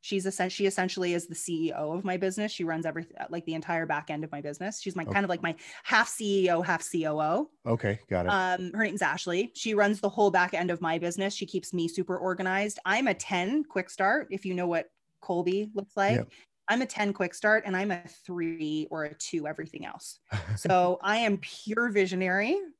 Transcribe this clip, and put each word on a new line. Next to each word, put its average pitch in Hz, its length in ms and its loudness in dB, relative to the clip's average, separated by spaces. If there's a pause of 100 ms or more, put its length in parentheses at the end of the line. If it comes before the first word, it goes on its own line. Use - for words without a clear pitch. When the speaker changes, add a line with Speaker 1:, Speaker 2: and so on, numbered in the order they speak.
Speaker 1:
She's 190 260 -2
essen-, 185 240 -2
she 196 160 0
essentially 185 480 0
is 175 120 -2
the 165 80 -10
C 165 340 -2
E - 40 -2
O 151 200 -4
of 185 120 -4
my 185 120 -2
business. 190 360 -2
She - 100 -6
runs 165 240 -2
everything, 165 300 -6 (140)
like, 170 160 -6
the 160 80 -4
entire 165 320 -2
back 151 240 -2
end 151 120 -4
of 156 80 -8
my 147 100 -8
business. 151 400 -8
She's 190 140 -8
my, 165 120 -4
Speaker 2:
Okay. 196 80 -4
Speaker 1:
kind 202 100 4
of 180 60 -2
like 170 120 -2
my 165 140 -2 (260)
half 220 260 4
C 196 380 2
E 180 40 4
O, 170 120 2
half 170 200 0
C 165 240 -2
O 151 140 0
O. 175 300 0 (160)
Speaker 2:
Okay, 110 420 0
got 90 180 2
it. 101 120 4 (200)
Speaker 1:
Um, 180 160 -6
her 220 100 2
name's 190 180 -2
Ashley. 175 540 0
She 220 180 -2
runs 202 260 4
the 196 100 2
whole 208 200 6
back 180 240 4
end 175 160 0
of 170 120 0
my 165 160 0
business. 175 360 -2
She 190 120 -6
keeps - 280 -6
me 170 140 0
super 180 300 -2
organized. 185 680 0
I'm 233 220 2
a 190 60 2
ten 202 500 0
quick 185 260 -4
start, 220 400 0
if 196 160 -6
you 185 80 -2
know 180 140 -2
what 170 220 -2 (320)
Colby 185 520 0
looks 202 220 -6
like. 196 240 4
Speaker 2:
Yep. - 120 -8 (360)
Speaker 1:
I'm 233 140 2
a 254 40 -2
ten 208 280 -2
quick 185 200 -2
start, 214 320 4
and 190 100 -2
I'm 196 160 0
a 175 160 -6
three 165 840 -4
or 156 140 -4
a 151 100 -8
two 151 340 -4
everything 156 380 -8
else. - 340 -14 (100)
Speaker 2:
<laughs> 98 240 -4
Speaker 1:
So 180 480 4
I 208 160 2
am 208 200 4
pure 220 520 -2
visionary. 190 680 2 (220)